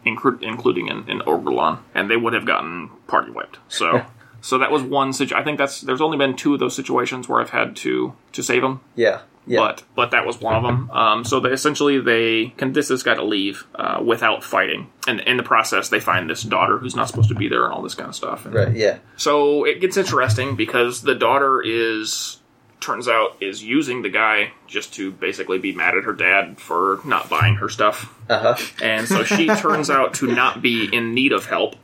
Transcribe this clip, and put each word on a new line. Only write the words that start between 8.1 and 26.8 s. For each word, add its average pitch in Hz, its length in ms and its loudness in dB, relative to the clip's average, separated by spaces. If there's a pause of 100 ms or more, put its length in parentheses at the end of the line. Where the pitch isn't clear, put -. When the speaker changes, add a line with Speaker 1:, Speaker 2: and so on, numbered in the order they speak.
Speaker 1:
to - 100 -6
save 123 220 2
'em. 131 160 -2 (160)
Speaker 2:
Yeah. 110 240 2 (240)
Yeah. 117 140 0
Speaker 1:
But, 107 240 0 (140)
but 117 160 0
that 120 120 2
was 117 160 -6
one 113 140 0
of 113 100 2
'em. 123 280 0
Um, 113 320 2
so 135 160 2
they, 127 100 0
essentially 139 480 2
they 113 580 2
convince 135 300 0
this 131 160 0
guy 120 120 2
to - 100 -2
leave, 98 500 -2
uh, - 260 -4
without 117 440 2
fighting. - 440 -2 (200)
And 113 100 -2
in 123 180 0
the 120 60 0
process, 110 460 2
they 104 100 2
find 87 320 0
this - 140 -6
daughter 101 340 2
who's 127 160 -8
not 113 140 0
supposed 110 220 2
to - 40 -2
be 117 140 -2
there 123 160 2
and - 100 -2
all - 80 -8
this - 140 -10
kind - 120 -12
of - 60 -14
stuff. - 320 -8
And 101 80 -10
Speaker 2:
Right, 110 220 2
yeah. 104 220 0 (180)
Speaker 1:
so 147 480 2
it 147 160 0
gets 185 160 0
interesting 131 580 0
because 120 480 0
the 131 140 2
daughter 131 440 4
is, 113 800 -2 (400)
turns 120 300 -6
out, 110 320 2
is 101 240 -6
using 127 380 0
the 101 80 -4
guy 107 420 2 (160)
just - 260 -8
to 95 160 -6
basically 95 480 -4
be 95 140 -2
mad 87 240 0
at 98 80 0
her 110 80 -2
dad 92 480 2
for 95 440 0